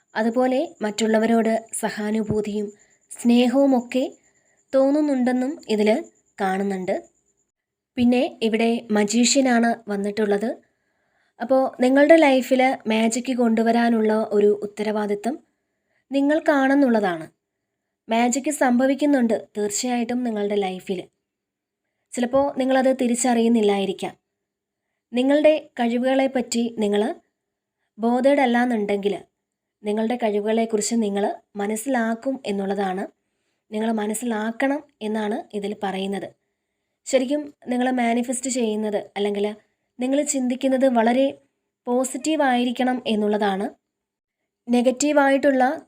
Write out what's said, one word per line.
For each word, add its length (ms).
അതുപോലെ 680
മറ്റുള്ളവരോട് 880
സഹാനുഭൂതിയും 1000
സ്നേഹവുമൊക്കെ 1000
തോന്നുന്നുണ്ടെന്നും 840
ഇതിൽ 360
കാണുന്നുണ്ട്. 680
പിന്നെ 480
ഇവിടെ 380
മജീഷ്യനാണ് 840
വന്നിട്ടുള്ളത്. 720
അപ്പോൾ 420
നിങ്ങളുടെ 340
ലൈഫിൽ 720
മാജിക് 500
കൊണ്ടുവരാനുള്ള 920
ഒരു 320
ഉത്തരവാദിത്തം 760
നിങ്ങൾക്കാണെന്നുള്ളതാണ്. 1160
മാജിക് 400
സംഭവിക്കുന്നുണ്ട് 960
തീർച്ചയായിട്ടും 640
നിങ്ങളുടെ 300
ലൈഫിൽ. 500
ചിലപ്പോൾ 460
നിങ്ങളത് 420
തിരിച്ചറിയുന്നില്ലായിരിക്കാം. 1160
നിങ്ങളുടെ 580
കഴിവുകളെപ്പറ്റി 960
നിങ്ങൾ 360
ബോധേഡ് 420
അല്ലാന്നുണ്ടെങ്കിൽ, 800
നിങ്ങളുടെ 320
കഴിവുകളെക്കുറിച്ച് 800
നിങ്ങൾ 360
മനസ്സിലാക്കും 920
എന്നുള്ളതാണ്. 600
നിങ്ങൾ 200
മനസ്സിലാക്കണം 920
എന്നാണ് 540
ഇതിൽ 260
പറയുന്നത്. 480
ശരിക്കും 500
നിങ്ങൾ 220
മാനിഫെസ്റ്റ് 600
ചെയ്യുന്നത്, 680
അല്ലെങ്കിൽ 400
നിങ്ങൾ 220
ചിന്തിക്കുന്നത് 680
വളരെ 500
പോസിറ്റീവായിരിക്കണം 1200
എന്നുള്ളതാണ്. 640
നെഗറ്റീവായിട്ടുള്ള 1200